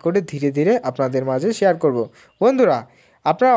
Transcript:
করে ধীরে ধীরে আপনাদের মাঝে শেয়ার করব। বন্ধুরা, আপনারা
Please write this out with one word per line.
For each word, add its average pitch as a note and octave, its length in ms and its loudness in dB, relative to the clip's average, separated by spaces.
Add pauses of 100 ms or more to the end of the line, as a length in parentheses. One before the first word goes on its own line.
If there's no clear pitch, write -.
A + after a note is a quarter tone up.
করে F3 140 0 (120)
ধীরে C#3+ 260 -2
ধীরে D#3+ 160 2 (160)
আপনাদের B2+ 420 -2
মাঝে C3 180 -2 (100)
শেয়ার F#3 260 2
করব। C3 140 0 (440)
বন্ধুরা, A#3 360 2 (520)
আপনারা B3 260 2